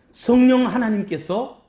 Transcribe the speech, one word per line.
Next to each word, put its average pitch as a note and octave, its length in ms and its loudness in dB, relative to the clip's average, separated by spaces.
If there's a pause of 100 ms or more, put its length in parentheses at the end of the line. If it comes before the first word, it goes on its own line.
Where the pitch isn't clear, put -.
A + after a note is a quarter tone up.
(100)
성령 B3+ 560 2
하나님께서 G#3 1040 -4